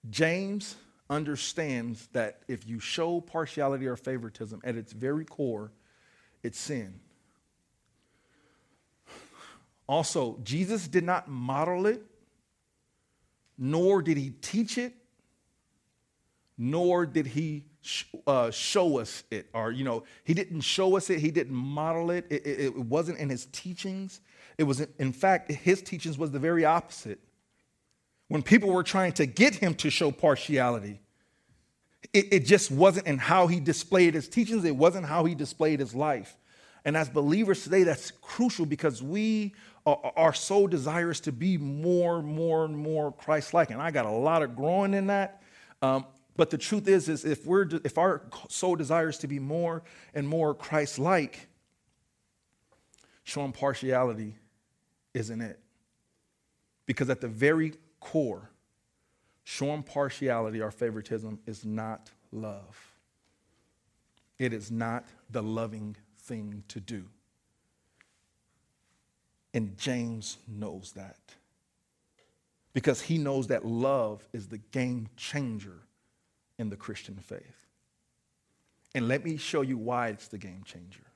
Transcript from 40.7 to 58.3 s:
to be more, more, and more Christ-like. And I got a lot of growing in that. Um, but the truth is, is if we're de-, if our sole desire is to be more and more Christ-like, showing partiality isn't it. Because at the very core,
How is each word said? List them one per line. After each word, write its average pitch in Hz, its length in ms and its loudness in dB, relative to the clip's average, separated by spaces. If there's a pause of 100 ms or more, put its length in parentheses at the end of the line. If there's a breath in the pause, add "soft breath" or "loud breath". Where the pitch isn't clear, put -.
to 151 120 -4
be 175 240 0
more, 170 640 0
more, 160 420 0
and 156 120 -4
more 151 360 -2
Christ-like. 156 580 2
And 120 100 -6
I 165 100 -2
got 135 160 2
a 104 40 -2
lot 151 320 4
of 120 140 -4
growing 190 380 2
in 196 140 2
that. 196 340 -2 (380 loud breath)
Um, 135 260 2 (300)
but - 140 4
the 156 80 -2
truth 202 300 -2
is, 190 200 6
is 156 160 -4
if 151 220 -2
we're 185 200 4
de-, 156 180 -4
if - 120 -2
our 170 260 2 (260)
sole 180 280 0
desire 160 340 0
is - 80 -8
to 147 100 -8
be 139 100 -4
more 160 440 -4 (320 loud breath)
and 143 120 -2
more 151 280 2
Christ-like, 151 920 0 (1800 soft breath)
showing 139 300 -6
partiality 123 840 0 (760)
isn't 113 280 -6
it. 107 200 -10 (1300)
Because 131 220 -2
at 127 120 -2
the 120 80 -6
very 151 460 2 (260)
core, 110 500 -4 (920)